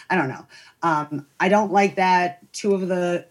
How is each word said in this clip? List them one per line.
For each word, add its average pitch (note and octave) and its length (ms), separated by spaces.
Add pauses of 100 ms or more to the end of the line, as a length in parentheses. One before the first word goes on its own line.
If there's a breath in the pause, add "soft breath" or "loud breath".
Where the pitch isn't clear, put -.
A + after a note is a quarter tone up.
I F#3 60
don't D#3 120
know. G#2+ 180 (380 loud breath)
Um, D3+ 440 (120)
I F#3 100
don't G#3 220
like G3+ 240
that F3+ 560
two G3+ 220
of F#3 140
the, F3 440